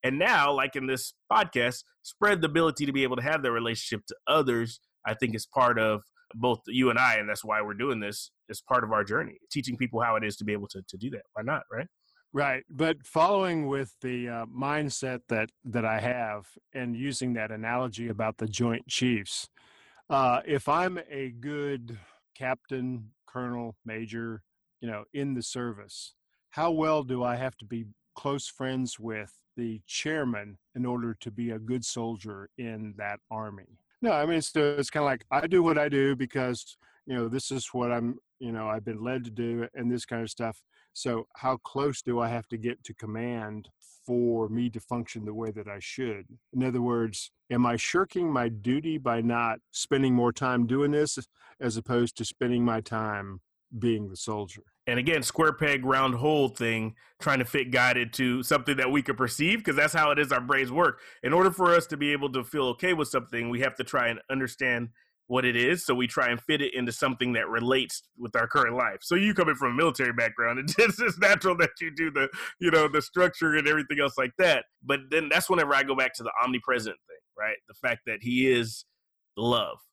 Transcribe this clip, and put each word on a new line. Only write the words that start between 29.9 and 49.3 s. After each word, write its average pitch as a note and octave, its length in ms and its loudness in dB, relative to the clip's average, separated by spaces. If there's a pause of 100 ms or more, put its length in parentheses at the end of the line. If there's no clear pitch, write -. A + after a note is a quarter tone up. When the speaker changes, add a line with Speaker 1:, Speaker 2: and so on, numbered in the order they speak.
Speaker 2:
in B2 100 -4
order A#2+ 360 -4
to A#2 100 -12
be A#2 200 -6
a A2 80 -8
good A#2+ 260 -6
soldier G#2 720 -8
in A2 400 -10
that G#2 220 -8 (100)
army? G#2+ 480 -12 (240)
No, A#3 100 0
I D3+ 140 2
mean, E3 160 0
so D3 360 2
it's C#3 120 -2
kinda D3+ 160 0
like, C3+ 260 -2
I D3 160 0
do F3+ 140 6
what E3 160 4
I D3 120 2
do C#3 260 4
because, B2+ 640 -4 (280)
you C3 100 -6
know, A#2+ 120 -2
this C3 240 -4
is C3 220 -6
what B2 180 0
I'm, A#2+ 260 -2 (220)
you A#2+ 120 -8
know, A2 180 -6
I've G#2+ 160 -4
been A2 180 -8
led B2 220 -4
to A#2 60 -12
do A#2 420 -4
and A#2+ 180 -2
this B2 140 -2
kind A#2 180 -6
of G#2+ 60 -8
stuff. A2+ 320 -8 (320)
So A#2 420 -4
how C3 220 -2
close C#3 440 -4
do A#2+ 180 0
I A#2+ 100 0
have A#2 200 -6
to A#2+ 80 -8
get A#2 280 -6
to A2+ 80 -14
command A2 760 -8 (360)
for A#2+ 440 0
me A#2+ 220 -2
to A2+ 80 -8
function A#2 460 -8
the G#2+ 80 -8
way A2 180 -6
that G#2 160 -10
I G2+ 120 -12
should? G#2 460 -8 (280)
In C3 100 0
other B2+ 180 0
words, A#2 500 -2 (200)
am B2 140 4
I A#2+ 100 2
shirking F3 560 0
my B2 180 0
duty C3 480 -2
by A#2+ 240 0
not A#2 380 0 (120)